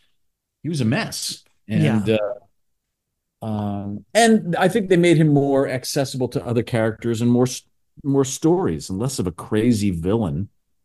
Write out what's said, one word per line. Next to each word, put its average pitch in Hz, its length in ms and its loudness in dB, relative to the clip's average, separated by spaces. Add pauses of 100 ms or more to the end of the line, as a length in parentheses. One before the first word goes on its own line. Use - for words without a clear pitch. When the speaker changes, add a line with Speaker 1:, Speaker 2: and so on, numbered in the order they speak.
(640)
Speaker 1:
he 143 80 -6
was 160 100 -4
a 113 60 0
mess. - 580 -4 (240)
And, 113 400 0
Speaker 2:
Yeah. 110 80 4 (1300)
Speaker 1:
uh, 110 40 -8
um, 104 680 -6
and 208 420 4
I 185 120 2
think 185 200 -2
they 185 80 4
made 170 220 6
him 160 100 6
more 139 400 2
accessible 127 600 -4
to - 180 -6
other 120 160 0
characters 113 580 -2
and 120 100 2
more 123 160 4
s-, - 160 -6 (400)
more 139 220 2
stories 135 640 -2
and 92 100 -6
less 127 200 -4
of 95 80 -2
a 87 60 -4
crazy 107 580 0
villain 90 580 -2 (360)